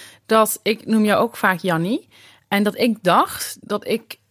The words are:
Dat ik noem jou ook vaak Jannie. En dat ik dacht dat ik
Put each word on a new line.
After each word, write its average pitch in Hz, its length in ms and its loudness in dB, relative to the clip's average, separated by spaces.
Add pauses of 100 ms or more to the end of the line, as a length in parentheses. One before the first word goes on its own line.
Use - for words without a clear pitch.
(260)
Dat 220 380 2
ik - 220 -4
noem 214 200 2
jou 208 160 2
ook 233 140 -2
vaak 190 240 0
Jannie. 180 480 -4 (400)
En 202 160 0
dat 208 140 -2
ik 233 260 0
dacht 214 560 0
dat 208 280 -8
ik - 300 -6 (140)